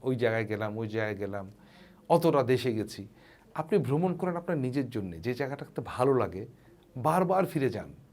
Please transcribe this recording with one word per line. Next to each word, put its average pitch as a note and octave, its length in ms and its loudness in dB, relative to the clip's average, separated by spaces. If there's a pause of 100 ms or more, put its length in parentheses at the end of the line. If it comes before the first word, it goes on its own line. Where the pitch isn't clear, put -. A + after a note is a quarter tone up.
ওই C3 140 0
জায়গায় A2+ 300 2
গেলাম, G#2+ 320 -4
ওই A2+ 100 -4
জায়গায় A2 280 -2
গেলাম, G2 340 -6 (580)
অতটা E3 340 4
দেশে B2 320 2
গেছি। G#2 340 -6 (460)
আপনি E3 240 0
ভ্রমণ D#3 360 2
করেন F3 220 -2
আপনার E3+ 220 -2
নিজের B2+ 320 -2
জন্যে, F#2+ 300 -6
যে A#2+ 140 -2
জায়গাটাতে C#3 500 -6
ভালো C3 300 2
লাগে G2+ 320 0 (500)
বারবার F3 500 4
ফিরে C3+ 240 0
যান। E2+ 240 -8 (180)